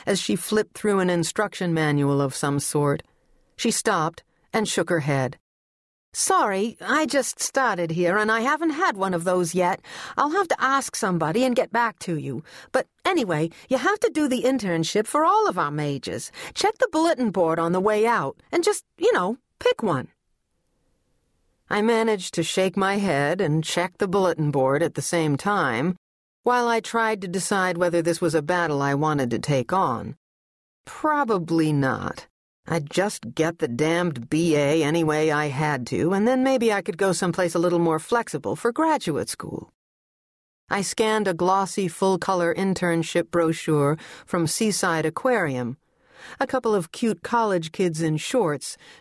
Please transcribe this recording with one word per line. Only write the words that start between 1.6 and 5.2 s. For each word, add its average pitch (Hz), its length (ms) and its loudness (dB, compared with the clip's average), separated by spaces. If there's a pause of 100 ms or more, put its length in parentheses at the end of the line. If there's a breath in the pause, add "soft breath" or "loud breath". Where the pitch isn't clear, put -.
manual 143 460 2
of 135 140 -2
some 143 240 -2
sort. 147 440 -2 (520)
She - 140 -2
stopped 175 540 -2 (280)
and 220 160 -2
shook 170 220 -2
her 170 120 0
head. 135 360 -2 (760)